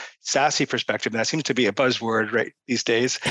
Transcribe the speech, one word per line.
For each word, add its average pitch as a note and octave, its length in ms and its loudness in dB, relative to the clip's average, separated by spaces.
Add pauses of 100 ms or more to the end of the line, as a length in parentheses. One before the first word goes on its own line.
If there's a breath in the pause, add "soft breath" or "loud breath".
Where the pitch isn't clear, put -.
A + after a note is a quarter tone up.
(220 loud breath)
sasi C#3+ 440 2
perspective, A2 480 -2
and A#2 60 -2
that A2 80 0
seems D#3+ 160 -2
to - 100 0
be B2 140 2
a G2 40 2
buzzword A2+ 600 0
right - 180 0 (160)
these A#2+ 160 -2
days, A#2 360 2 (100)